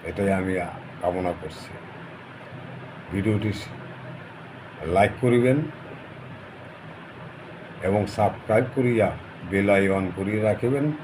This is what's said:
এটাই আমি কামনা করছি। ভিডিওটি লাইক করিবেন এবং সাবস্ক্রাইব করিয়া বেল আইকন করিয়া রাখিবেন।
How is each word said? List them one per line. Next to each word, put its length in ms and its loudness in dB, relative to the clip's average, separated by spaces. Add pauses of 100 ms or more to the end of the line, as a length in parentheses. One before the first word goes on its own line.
এটাই 280 0
আমি 200 2 (460)
কামনা 340 0
করছি। 380 -10 (1400)
ভিডিওটি 400 2 (1400)
লাইক 340 6
করিবেন 380 6 (2250)
এবং 240 4
সাবস্ক্রাইব 680 2
করিয়া 340 4 (400)
বেল 220 4
আইকন 400 6
করিয়া 320 0
রাখিবেন। 440 2 (180)